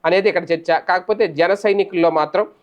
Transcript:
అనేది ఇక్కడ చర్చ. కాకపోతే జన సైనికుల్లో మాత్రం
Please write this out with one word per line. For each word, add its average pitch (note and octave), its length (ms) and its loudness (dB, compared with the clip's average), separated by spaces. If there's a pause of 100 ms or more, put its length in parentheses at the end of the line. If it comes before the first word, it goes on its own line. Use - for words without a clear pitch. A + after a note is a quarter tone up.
అనేది F#3+ 220 2
ఇక్కడ F3 260 0
చర్చ. E3 260 0
కాకపోతే F#3 480 -2
జన E3 260 0
సైనికుల్లో G3 560 0
మాత్రం D#3+ 380 -2 (160)